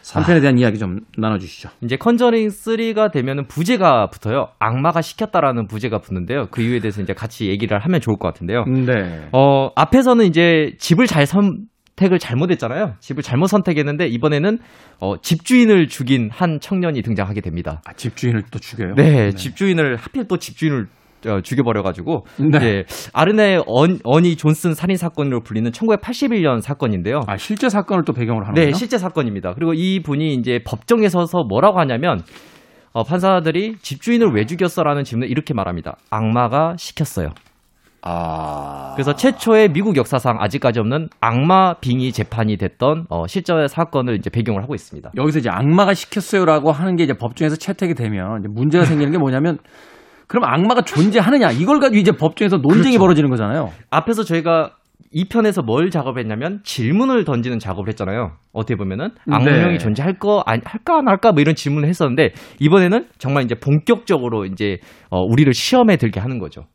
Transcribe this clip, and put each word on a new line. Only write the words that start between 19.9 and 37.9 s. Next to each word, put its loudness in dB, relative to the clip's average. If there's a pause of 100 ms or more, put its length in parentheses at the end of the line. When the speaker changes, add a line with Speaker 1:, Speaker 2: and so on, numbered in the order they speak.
Speaker 2:
하필 -8
또 -2
집주인을, -4 (400)
어, -2
죽여버려가지고 -2 (260)
Speaker 1:
네. 4
Speaker 2:
예, 0 (300)
아르네 2
언-, 2
어니 2
존슨 0
살인 -2
사건으로 -4
불리는 -4
천구백팔십일 -2
년 2
사건인데요. -2
Speaker 1:
아, -4
실제 -2
사건을 0
또 -2
배경으로 -2
Speaker 2:
네, -6
Speaker 1:
하는군요? 4
Speaker 2:
실제 -4
사건입니다. -4
그리고 -2
이분이 -2
이제 -2
법정에 0
서서 0
뭐라고 2
하냐면, 0 (720)
어, -2
판사들이 0
"집주인을 2
왜 2
죽였어?"라는 -2
질문에 -4
이렇게 -4
말합니다. -6 (160)
"악마가 0
시켰어요." -6 (760)